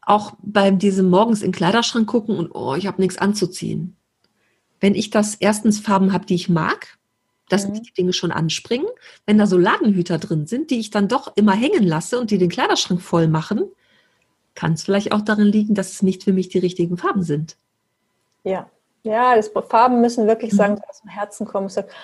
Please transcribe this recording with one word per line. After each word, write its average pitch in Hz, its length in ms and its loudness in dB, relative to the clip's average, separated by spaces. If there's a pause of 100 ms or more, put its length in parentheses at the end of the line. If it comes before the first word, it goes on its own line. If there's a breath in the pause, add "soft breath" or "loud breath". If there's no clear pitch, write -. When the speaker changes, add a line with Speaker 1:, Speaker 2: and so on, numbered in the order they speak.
Speaker 1:
auch 208 300 0 (100)
bei 202 280 2
diesem 190 400 4
morgens 214 320 4
in - 60 -2
den 185 80 -2
Kleiderschrank 220 500 0
gucken 220 300 -2
und, 170 180 -4
"Oh, 123 200 -6
ich 185 120 -4
hab 185 120 -6
nichts 185 200 0
anzuziehen." 180 800 -4 (840)
Wenn 202 140 4
ich - 160 -4
das 208 240 0
erstens 208 460 0
Farben 190 320 2
hab, 180 140 -4
die 185 100 0
ich 175 120 -4
mag, 180 500 -2 (500)
dass 196 180 0
Speaker 2:
Mhm. 202 60 -6
Speaker 1:
mich 214 100 -10
die - 120 -20
Dinge 180 180 0
schon 175 180 -4
anspringen. 233 560 -4 (400 loud breath)
Wenn 214 120 4
da 208 80 6
so 180 120 4
Ladenhüter 185 600 2
drin 156 280 -4
sind, 277 240 -6
die 247 80 0
ich 220 120 -8
dann 202 180 0
doch - 260 -4
immer 208 200 4
hängen 277 280 2
lasse 170 380 0
und 233 100 -4
die 208 80 2
den 175 120 2
Kleiderschrank 254 520 -2
voll 165 240 0
machen, 160 380 -2 (920)
kann's 160 300 -4
vielleicht 202 280 -2
auch 214 100 0
darin 208 240 2
liegen, 208 280 2
dass 190 180 -4
es - 100 -16
nicht 185 220 0
für 196 80 2
mich 185 180 0
die - 80 0
richtigen 175 400 -2
Farben 214 240 -2
sind. 160 340 -4 (880)
Speaker 2:
Ja. 185 260 -6 (320)
Ja, 240 320 2
das, 214 160 2 (180)
Farben 240 340 4
müssen 233 240 2
wirklich 226 260 0
Speaker 1:
Mhm. 202 60 4
Speaker 2:
sagen, 208 300 0
aus - 120 -20
dem 214 80 -20
Herzen 208 380 -10
kommen. 196 240 -6
So, 202 120 -6 (220 loud breath)